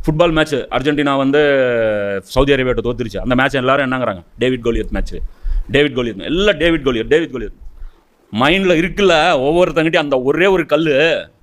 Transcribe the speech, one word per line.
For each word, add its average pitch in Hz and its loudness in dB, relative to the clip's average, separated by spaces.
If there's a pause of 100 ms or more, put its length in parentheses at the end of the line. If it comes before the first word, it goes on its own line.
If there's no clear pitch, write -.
ஃபுட்பால் 165 2
மேட்ச் 151 0
அர்ஜென்டினா 139 -2
வந்து 139 2 (800)
சவுதி 139 0
அரேபியாட்ட 127 0
தோத்துருச்சு. 117 -4
அந்த 127 -2
மேட்ச் 135 2
எல்லாரும் 135 0
என்னங்கிறாங்க? 113 -4 (160)
டேவிட் 123 -2
கோலியோத் 113 -2
மேட்ச், 98 -4 (540)
டேவிட் 139 0
கோலியோத், 113 -4
எல்லாம் 180 0
டேவிட் 160 0
கோலியோத், 113 -2
டேவிட் 156 0
கோலியோத். 110 -10 (760)
மைண்ட்ல 170 2
இருக்குல்ல 180 2 (320)
ஒவ்வொருத்தங்கிட்டையும் 165 2
அந்த 135 0
ஒரே 151 0
ஒரு 185 2
கல்லு 147 0 (160)